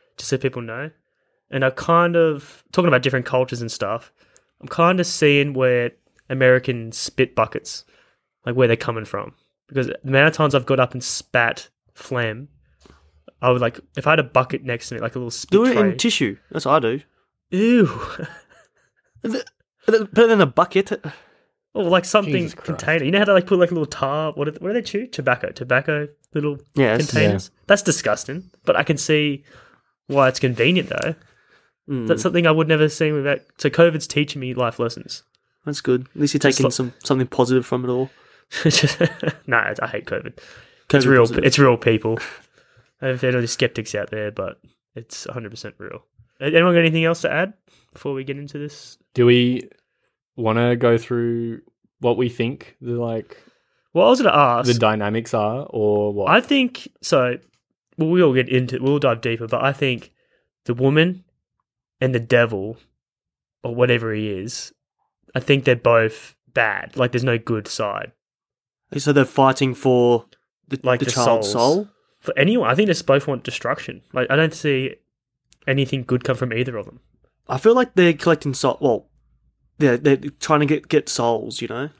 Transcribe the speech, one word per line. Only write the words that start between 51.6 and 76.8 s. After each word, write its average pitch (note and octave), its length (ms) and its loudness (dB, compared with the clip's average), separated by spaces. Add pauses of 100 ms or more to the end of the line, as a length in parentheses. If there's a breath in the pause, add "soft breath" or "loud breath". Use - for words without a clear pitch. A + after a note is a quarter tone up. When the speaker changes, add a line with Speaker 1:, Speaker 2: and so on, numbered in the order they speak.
Speaker 3:
what A#2+ 180 0
we B2 120 0
think A#2+ 500 -8
the, A#2+ 140 -10
like, A#2 440 -6 (560)
Speaker 1:
Well, F#3 140 4
I - 20 4
was B3+ 120 4
gonna A3 140 4
ask B2+ 360 4
Speaker 3:
the A#2 80 2
dynamics G#2+ 540 0
are, A2+ 360 -2
or G#2 440 0
what? G2+ 180 -2
Speaker 1:
I G3+ 100 6
think C4 460 -2 (140)
so. B2 360 0 (600)
Well, D#3+ 120 -2
we'll E3+ 240 4
get B2+ 160 0
into, B2+ 320 -2
we'll C#3 180 0
dive B2 220 0
deeper, A#2 260 -6
but A#2 160 -2
I C#3 100 0
think C3 380 -4 (540)
the B2 80 -4
woman D#3 500 0 (760)
and C3 160 0
the A#2 40 0
devil, A2+ 580 0 (840)
or A#2+ 120 -6
whatever A#2+ 380 0
he G#2+ 160 -4
is, G2+ 420 -10 (640)
I C3+ 60 -2
think C#3 240 0
they're B2+ 100 4
both A2+ 600 0 (180)
bad. G#2+ 420 -2
Like, B2 160 0
there's B2 120 -2
no B2 160 0
good A2 280 -6
side. G2+ 440 -6 (840)
Speaker 2:
So D3 160 0
they're C#3 140 6
fighting C3 480 2
for A#2+ 520 2 (420)
the, C3+ 160 -8
Speaker 1:
Like, B2+ 160 0
Speaker 2:
the C#3 60 -2
Speaker 1:
the B2+ 60 -6
Speaker 2:
child's A#2 400 2
Speaker 1:
souls. B2 260 4
Speaker 2:
soul? G3+ 120 -6 (300)
Speaker 1:
For - 180 -6
anyone. G#3 320 2
I B2+ 60 4
think G3+ 120 2
they F#3+ 60 0
just - 140 -6
both C#3 200 2
want C3 160 -6
destruction. - 600 -8 (100)
Like, B2+ 160 -2
I C3+ 60 2
don't D#3 180 2
see C3+ 420 -4 (720)
anything C3+ 380 -2
good B2+ 200 -2
come C3 140 -2
from B2 160 -6
either A#2+ 240 -4
of G2+ 80 -10